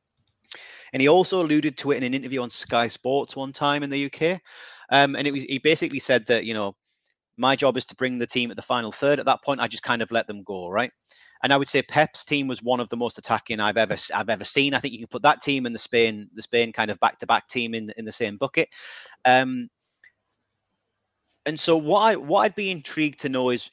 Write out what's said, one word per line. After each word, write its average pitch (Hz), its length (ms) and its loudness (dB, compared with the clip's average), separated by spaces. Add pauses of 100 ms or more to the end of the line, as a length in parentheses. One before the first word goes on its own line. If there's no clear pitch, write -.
(920)
And 131 80 0
he 135 60 6
also 180 360 4
alluded 151 360 0
to 139 120 0
it 135 60 2
in 127 60 -4
an 123 100 -2
interview 131 280 -4
on 120 100 -8
Sky 117 360 0
Sports 131 480 -4
one 135 160 -8
time 147 300 0
in 143 80 -4
the 139 80 -4
U 139 140 -4
K. 170 280 -2 (520)
Um, 139 240 6
and 143 120 -2
it 143 40 0
was, 139 120 -4
he 131 140 -6
basically 156 420 2
said 120 280 2
that, 113 180 2
you 113 80 -6
know, 101 220 -4 (600)
"My 131 200 4
job 131 220 2
is 123 80 -4
to - 100 -18
bring 127 240 -2
the 120 80 -2
team 120 240 -2
at 107 60 -14
the 113 40 -10
final 117 300 -2
third. 143 280 2
At 110 60 -8
that 127 180 2
point, 135 160 -2
I 117 80 0
just 120 140 -12
kind 117 220 -2
of 104 80 -6
let 113 160 0
them 101 160 -12
go," 90 260 -10
right? 113 220 0 (500)
And 127 100 0
I 139 60 6
would 139 100 0
say 139 140 2
Pep's - 420 0
team 143 240 -2
was 127 140 -6
one 120 180 0
of 117 120 -6
the 120 60 -6
most 120 200 -6
attacking 110 420 -4
I've 104 180 0
ever 107 160 2
s-, - 180 -4
I've 101 180 -2
ever 101 160 -4
seen. 139 300 0
I 131 40 -2
think 123 140 -6
you 113 60 -14
can 113 80 -14
put 110 160 -4
that 147 180 6
team 135 240 -2
and 117 80 -6
the 110 60 -8
Spain, 110 560 0
the 110 80 -14
Spain 117 280 0
kind 110 200 -2
of 95 80 -8
back-to-back - 480 0
team 117 260 -6
in, 110 240 -8
in 113 80 -10
the 107 60 -8
same 104 260 -4
bucket. 139 320 -2 (560)
Um, 127 440 4 (1800)
and 151 140 -6
so 165 160 2
what 160 240 2
I, 220 160 4
what 151 280 0
I'd 208 120 0
be 196 160 -4
intrigued 151 500 -4
to 143 80 -4
know 131 200 0
is, 123 240 -2